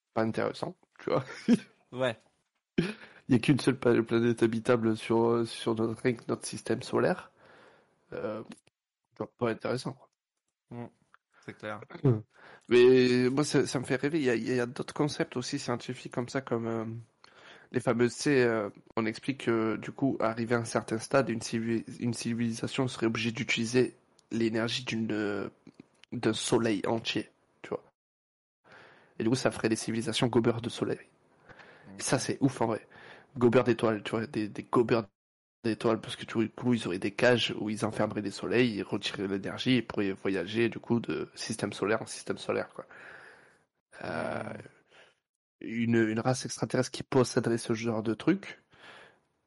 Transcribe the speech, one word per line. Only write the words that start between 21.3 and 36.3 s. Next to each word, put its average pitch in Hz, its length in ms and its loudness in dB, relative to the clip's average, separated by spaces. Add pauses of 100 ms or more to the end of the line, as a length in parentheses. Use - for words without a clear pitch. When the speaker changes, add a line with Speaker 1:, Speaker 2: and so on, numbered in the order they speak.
Speaker 1:
une 113 120 -2
civili-, 113 420 -2 (160)
une 117 140 -2
civilisation 117 760 -2
serait - 180 -2
obligée 113 260 -2
d'utiliser 117 640 0 (340)
l'énergie 117 540 0
d'une, 113 280 -4
euh, 104 360 -2 (640)
d'un 117 220 0
soleil 113 520 2
entier, 113 440 -2 (320)
tu - 80 -18
vois. - 120 -6 (1400)
Et - 60 -4
du 110 60 4
coup, 127 60 4
ça 123 140 0
ferait - 180 -2
des 110 80 4
civilisations 113 500 -2
gobeurs 117 340 2
de 117 80 -6
soleil. - 300 -2 (1000)
Et - 40 -10
ça, - 160 0
c'est - 220 -4
ouf, 135 200 0
en 117 60 4
vrai. 113 200 -4 (520)
Gobeurs 120 260 6
d'étoiles, 110 380 2
tu - 100 -8
vois, 110 140 -2
des, 107 220 -4
des 104 160 -10
gobeurs 117 420 2 (580)
d'étoiles, 113 360 2
parce - 160 -10
que - 100 -10
du 113 240 0